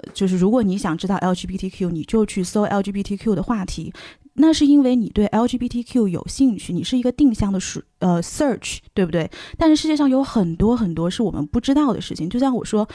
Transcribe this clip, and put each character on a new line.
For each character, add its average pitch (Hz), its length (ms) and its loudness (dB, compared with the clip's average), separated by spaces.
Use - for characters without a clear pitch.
就 196 120 -2
是 185 120 0
如 180 120 4
果 247 120 2
你 196 160 0
想 170 180 -4
知 190 100 -6
道 180 100 -2
L 180 180 0
G 180 120 -8
B 185 120 -6
T 190 100 -8
Q， 185 220 -6
你 165 120 -4
就 220 220 0
去 202 180 -4
搜 208 200 -2
L 202 200 0
G 202 80 -6
B 202 120 -4
T 202 140 -6
Q 214 180 -2
的 196 80 -2
话 202 240 -4
题。 - 260 -10
那 320 160 6
是 302 140 2
因 285 160 8
为 254 140 4
你 220 140 0
对 208 160 0
L 220 200 2
G 247 100 -2
B 240 120 -4
T 240 120 -6
Q 233 280 0
有 - 180 -4
兴 247 320 2
趣， - 140 -10
你 170 100 -2
是 254 160 -2
一 247 40 -2
个 247 100 0
定 262 200 4
向 202 200 0
的 190 80 -2
输-， - 200 -8
呃， 175 200 2
search， - 580 -2
对 190 140 0
不 156 60 -6
对？ 165 180 -2
但 320 140 4
是 311 60 6
世 302 100 0
界 311 100 2
上 285 140 4
有 262 140 2
很 180 320 0
多 214 200 4
很 208 160 0
多 165 160 -2
是 185 140 -2
我 208 80 0
们 127 160 -4
不 240 140 -2
知 269 120 0
道 277 200 2
的 - 80 -4
事 - 160 -10
情， 160 120 -6
就 202 80 -4
像 262 160 2
我 233 120 -4
说， 214 300 -2